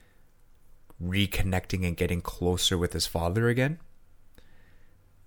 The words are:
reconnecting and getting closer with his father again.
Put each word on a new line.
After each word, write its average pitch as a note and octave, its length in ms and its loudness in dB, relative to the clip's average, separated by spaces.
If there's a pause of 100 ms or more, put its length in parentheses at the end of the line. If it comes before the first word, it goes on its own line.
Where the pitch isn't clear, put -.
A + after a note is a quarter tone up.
(1040)
reconnecting F#2 840 0
and E2+ 100 0
getting F2 240 0
closer F2+ 580 0
with F2 140 0
his E2+ 140 -2
father F2+ 420 0
again. C3 300 0 (1500)